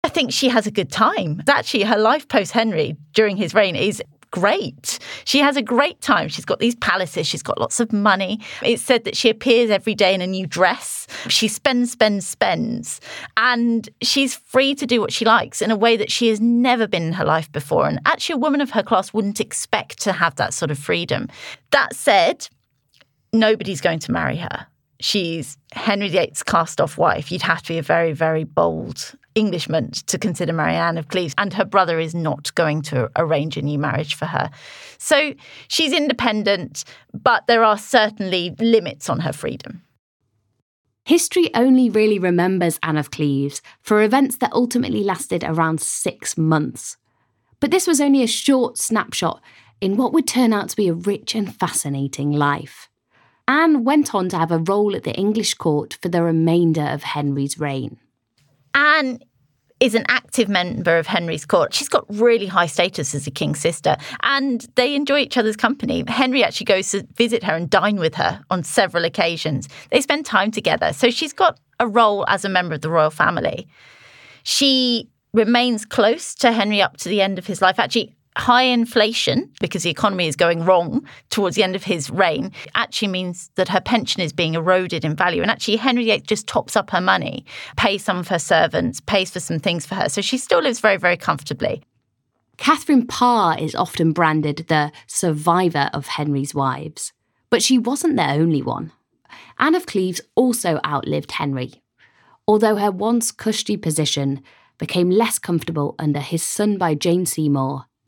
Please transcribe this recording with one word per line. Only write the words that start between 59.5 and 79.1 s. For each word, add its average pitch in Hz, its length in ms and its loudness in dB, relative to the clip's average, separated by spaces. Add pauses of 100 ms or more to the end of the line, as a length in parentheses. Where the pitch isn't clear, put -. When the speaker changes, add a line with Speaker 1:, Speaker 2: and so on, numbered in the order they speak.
Speaker 1:
is 226 160 4
an - 120 0
active 233 400 0
member 180 480 0
of 165 120 0
Henry's 170 360 -2
court. - 300 2
She's - 140 -4
got - 200 0
really 214 380 2
high 185 200 2
status 175 500 -2
as 139 100 -8
a 147 60 -10
king's 151 260 -4
sister, - 380 0 (260)
and 269 420 -2 (120)
they 262 180 2
enjoy 285 240 0
each 277 180 -2
other's 214 200 0
company. - 500 -2
Henry 254 380 0
actually - 220 -4
goes 190 260 2
to 196 120 -4 (120)
visit 233 260 2
her 180 120 0
and 165 140 -4
dine 202 280 2
with 160 180 -2
her 131 340 -2
on 180 140 -2
several 175 420 0
occasions. 165 640 -2 (220)
They 285 100 4
spend 285 240 -2
time 208 280 0
together. 160 400 0
So 247 180 2
she's 285 220 -4
got - 260 0 (220)
a 240 80 2
role 208 400 2
as 196 160 -2
a 202 40 -2
member 180 280 -2
of 143 40 -8
the 160 100 -4
royal 156 200 4
family. 170 560 -4 (760)
She 254 680 0 (240)
remains 233 500 2
close 233 520 0
to 233 160 4
Henry 208 280 0
up - 180 2
to - 100 -10
the 202 120 0
end 190 180 0
of 180 80 -12
his 190 140 -6
life. 190 200 4
Actually, 196 340 -2 (240)
high 247 240 4
inflation, 226 1000 0